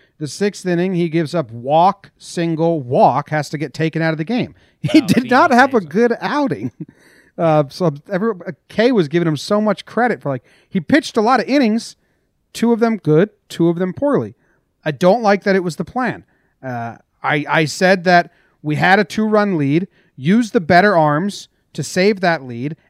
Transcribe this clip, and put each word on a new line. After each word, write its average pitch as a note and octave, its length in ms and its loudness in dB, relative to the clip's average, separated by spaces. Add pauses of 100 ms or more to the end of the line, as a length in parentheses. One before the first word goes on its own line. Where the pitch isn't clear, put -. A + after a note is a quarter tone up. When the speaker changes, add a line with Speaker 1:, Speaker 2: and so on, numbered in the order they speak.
(180)
Speaker 1:
The D3+ 80 -8
sixth G3 400 -6
inning, F3+ 280 -2
he E3+ 140 0
gives D#3+ 260 -2
up C#3 180 -4
walk, D3+ 680 0
single, E3 600 -2
walk, C#3 500 0
has D3+ 200 -4
to D#3 80 -10
get D3 160 -8
taken D#3+ 280 -4
out D#3+ 100 -2
of D3+ 60 -6
the D#3 60 -6
game. F3+ 360 -4
<laughs> - 40 -20 (160)
He - 220 4
Speaker 2:
Oh, A3 40 -4
Speaker 1:
did B3+ 180 2
Speaker 2:
he A3+ 40 -10
Speaker 1:
not D4 220 4
have C4 200 4
a B3 100 2
Speaker 2:
saves F3+ 60 -10
him. C#3 40 -18
Speaker 1:
good A3+ 300 0
outing. F3+ 560 -4
<laughs> - 60 -14 (540)
Uh, D#3 320 2
so E3 240 -2 (180)
every, G3+ 220 -2 (160)
uh, - 20 -10 (180)
Kay A#3 220 2
was G3 160 2
giving E3 220 0
him D3+ 80 0
so G#3 240 -2
much G#3+ 260 -2
credit A3 340 -2
for, D3 80 -8
like, C3 140 -6 (260)
he F#3+ 120 -2
pitched - 360 0
a A3+ 40 0
lot A#3+ 180 2
of G3+ 80 -2
innings, A#3 480 0 (580)
two A#3 200 0
of A3 80 0
them A3+ 160 0
good, D#3+ 340 2 (180)
two E3+ 200 0
of E3+ 100 -2
them F#3 160 -4
poorly. G3+ 400 -2 (500)
I D#3 60 -4
don't F3+ 320 2
like G#3 220 0
that G3 100 2
it F#3+ 80 0
was F3 140 -6
the F3 80 -8
plan. F3+ 400 -6 (360)
Uh, A#2+ 360 -10 (260)
I, D3 260 -2
I D#3 180 2
said F#3 360 0
that F3 300 2 (280)
we D3+ 140 -4
had F3 240 4
a G#3 60 2
two-run G#3 520 0
lead, D3+ 300 0 (300)
used G3+ 360 0
the - 80 2
better F3+ 360 4
arms D#3+ 520 0 (260)
to D3 100 -6
save F#3+ 380 0
that E3 200 0
lead, B2+ 340 -8 (140)